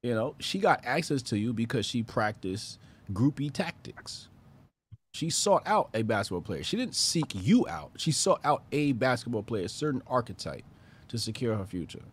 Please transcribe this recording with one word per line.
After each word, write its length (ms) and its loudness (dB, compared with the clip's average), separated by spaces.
You 100 0
know, 260 0
she 200 -4
got 260 4
access 380 0
to 140 0
you 140 0
because 340 0
she 180 0
practiced 720 -4
groupie 400 2
tactics. 760 -8
She 140 -2
sought 360 4
out 280 2
a 100 2
basketball 380 0
player. 220 -6
She 140 -2
didn't 180 -4
seek 380 0
you 340 4
out. 300 -8
She 140 -2
sought 320 2
out 280 2
a 200 2
basketball 520 0
player, 220 -2
a 40 -4
certain 360 -4
archetype, 580 -4
to 100 -6
secure 380 -2
her 100 -4
future. 480 -8